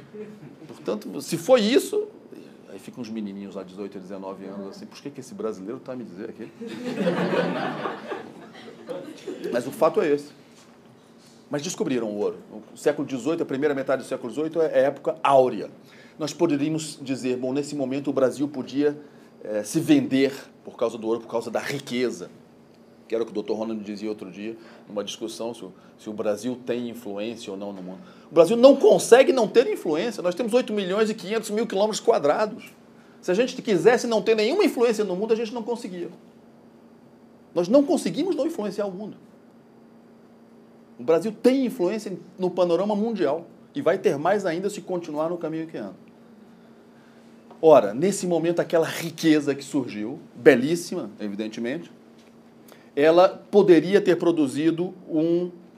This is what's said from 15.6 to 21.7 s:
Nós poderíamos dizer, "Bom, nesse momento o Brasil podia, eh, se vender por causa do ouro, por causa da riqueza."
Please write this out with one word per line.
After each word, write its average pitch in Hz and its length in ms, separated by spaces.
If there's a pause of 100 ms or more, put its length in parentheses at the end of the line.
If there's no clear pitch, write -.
Nós 151 160
poderíamos 156 680
dizer, 127 340
"Bom, 127 160
nesse 143 240
momento 139 340
o 139 40
Brasil 127 340
podia, 139 500 (460)
eh, 107 200
se 160 180
vender 135 520 (300)
por - 140
causa 117 200
do 110 100
ouro, 117 120
por 113 100
causa 117 220
da 107 80
riqueza." 120 720 (800)